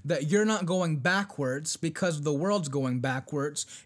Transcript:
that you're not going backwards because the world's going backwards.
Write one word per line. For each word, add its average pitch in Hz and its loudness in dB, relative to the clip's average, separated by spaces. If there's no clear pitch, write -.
that 147 0
you're 202 4
not 208 2
going 175 2
backwards 147 0
because 160 -2
the 147 0
world's 175 0
going 131 0
backwards. 139 -2